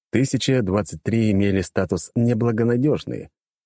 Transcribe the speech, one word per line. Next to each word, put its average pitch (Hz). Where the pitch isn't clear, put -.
тысяча 131
двадцать 95
три 110
имели 98
статус 92
"неблагонадёжные", 117